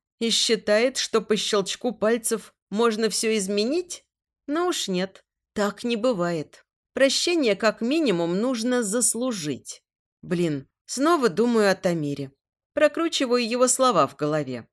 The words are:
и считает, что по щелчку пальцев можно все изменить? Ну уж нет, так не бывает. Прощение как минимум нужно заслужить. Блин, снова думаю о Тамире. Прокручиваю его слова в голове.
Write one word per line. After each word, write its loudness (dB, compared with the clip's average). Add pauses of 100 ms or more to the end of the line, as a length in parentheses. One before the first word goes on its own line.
(200)
и -2
считает, 0
что -2
по -2
щелчку -2
пальцев -2 (160)
можно 0
все 0
изменить? -2 (420)
Ну -2
уж -4
нет, -4 (260)
так -4
не -2
бывает. -2 (280)
Прощение 2
как 0
минимум 0
нужно 0
заслужить. -4 (380)
Блин, -4 (160)
снова 2
думаю 2
о 2
Тамире. -4 (480)
Прокручиваю 2
его 0
слова 2
в -12
голове. -4